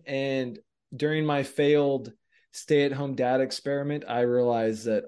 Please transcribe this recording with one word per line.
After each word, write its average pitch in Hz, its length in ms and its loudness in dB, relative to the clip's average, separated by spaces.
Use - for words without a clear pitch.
and 135 500 -2
during 151 300 0
my 143 180 2
failed 143 680 2
stay-at-home 139 600 0
dad 127 260 2
experiment, 143 680 -4
I 120 140 -2
realized 117 640 2
that 107 220 0